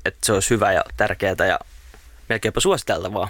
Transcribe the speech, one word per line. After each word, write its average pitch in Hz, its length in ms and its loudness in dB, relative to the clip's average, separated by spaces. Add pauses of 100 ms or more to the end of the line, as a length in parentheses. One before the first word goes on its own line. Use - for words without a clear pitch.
että - 220 -4
se 110 60 2
olisi 98 180 2
hyvä 104 220 4
ja 85 120 4 (120)
tärkeätä 98 500 0
ja 87 120 2 (680)
melkeinpä 110 320 -2
suositeltavaa 98 680 -2